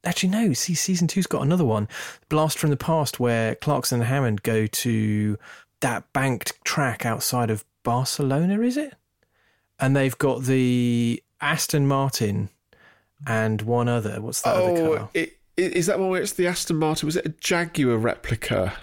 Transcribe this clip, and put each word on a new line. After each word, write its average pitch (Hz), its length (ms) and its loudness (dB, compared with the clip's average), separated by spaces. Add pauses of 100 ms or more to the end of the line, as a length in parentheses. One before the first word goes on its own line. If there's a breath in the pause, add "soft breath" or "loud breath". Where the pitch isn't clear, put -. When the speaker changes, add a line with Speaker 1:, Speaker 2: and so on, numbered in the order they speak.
Speaker 1:
actually, 180 260 0
no, 208 240 2
see, 170 220 -2
season 175 320 2
two's 180 180 0
got - 160 -2
another 165 240 4
one, 107 220 2 (420 loud breath)
Blast 156 300 2
from 156 100 2
the 139 80 2
Past, 156 420 0
where 117 360 2
Clarkson 127 460 0
and 117 80 0
Hammond 123 340 0
go 110 240 2
to 107 720 0 (400 loud breath)
that 120 340 -4
banked 131 400 -2 (120)
track 131 400 -2
outside 117 440 0
of 107 140 -2 (200)
Barcelona, 139 800 0
is 247 160 0
it? 294 160 -6 (840)
And 135 160 2
they've 135 220 2
got 131 260 0
the 123 800 2 (160)
Aston 147 480 0
Martin 117 600 0 (760 soft breath)
and 110 360 0
one 120 260 0
other. 110 340 -2
What's 117 200 -6
that - 140 2
other 185 160 2
Speaker 2:
Oh, 160 260 2
Speaker 1:
car? 107 160 -8
Speaker 2:
it, 165 240 -4 (200)
i-, 170 40 0
is 175 240 0
that 190 140 0
one 190 100 0
where 185 120 0
it's 196 120 -4
the 180 140 0
Aston 175 300 -2
Martin? 156 280 0
Was 156 100 -2
it - 100 -2
a 160 40 -4
Jaguar 156 680 0
replica? 110 840 -2